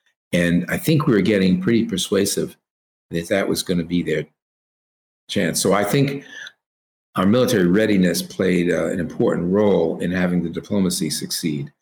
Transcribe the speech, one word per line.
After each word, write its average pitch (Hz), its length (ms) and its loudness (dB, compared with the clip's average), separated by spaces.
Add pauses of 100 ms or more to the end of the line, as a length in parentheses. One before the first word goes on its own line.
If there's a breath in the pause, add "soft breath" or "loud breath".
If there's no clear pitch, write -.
(340)
And 87 360 2
I - 80 -4
think 151 280 0
we 127 80 2
were 101 80 4
getting 92 400 2
pretty 117 240 2
persuasive 98 720 -2 (540)
that 85 180 -6
that 98 180 0
was 92 140 -2
gonna 87 220 -2
be 87 180 -2
their 78 240 -4 (1040)
chance. 87 320 -2
So 95 120 2
I 101 100 2
think 139 420 0 (880 loud breath)
our 92 120 2
military 110 400 4
readiness 95 560 2
played, 90 480 0
uh, 82 160 0
an - 120 -4
important 87 540 -2
role 95 460 2
in 90 100 -4
having 90 320 0
the 82 80 -6
diplomacy 90 600 -2
succeed. 73 600 -6 (100)